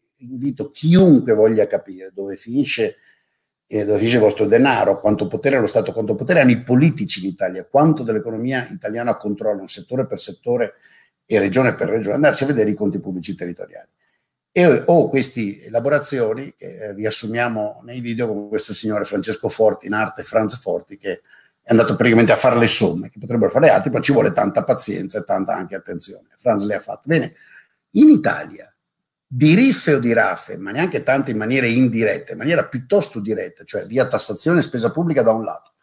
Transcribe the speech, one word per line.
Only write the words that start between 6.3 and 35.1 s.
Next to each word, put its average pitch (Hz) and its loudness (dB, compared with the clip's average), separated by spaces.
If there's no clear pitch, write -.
hanno 127 6
i 110 0
politici 123 2
in 98 -6
Italia, 92 -8
quanto 151 2
dell'economia 113 -4
italiana 110 -4
controllano 104 -6
settore 127 -6
per 98 -8
settore 117 -4
e 107 0
regione 101 0
per - -4
regione, 104 -2
andarsi 143 2
a 135 0
vedere 113 0
i 98 -4
conti 98 -4
pubblici 90 -10
territoriali. - -14
E 175 6
ho 170 4
queste 113 -4
elaborazioni 131 -2
che, - -18
eh, 104 -12
riassumiamo 107 -4
nei 123 -14
video 117 -4
con 104 -8
questo 107 -4
signore 104 -4
Francesco 104 -4
Forti, - 0
in 101 -4
arte 107 -4
Franz 110 -2
Forti, 87 -8
che 92 -10
è - -4
andato 113 2
praticamente 113 4
a 107 4
fare 120 2
le 113 4
somme, 92 0
che - -20
potrebbero 117 -2
fare 139 4
altri, - 2
però 123 -2
ci - 2
vuole 117 2
tanta 101 0
pazienza 95 -4
e 92 -6
tanta 95 -4
anche 92 -10
attenzione. 95 -12
Franz 104 0
le 104 -4
ha 95 -6
fatte. - -14
Bene, 156 -2
in 294 8
Italia, - 0
di 151 4
riffe 220 4
o 120 2
di 117 0
raffe, 98 -2
ma 95 -10
neanche 151 -4
tanto 135 0
in 107 -4
maniera 123 0
indiretta, 113 0
in 110 -10
maniera 143 0
piuttosto 135 -2
diretta, 101 -6
cioè 92 -8
via 123 0
tassazione 127 0
e - 4
spesa 117 -2
pubblica 156 0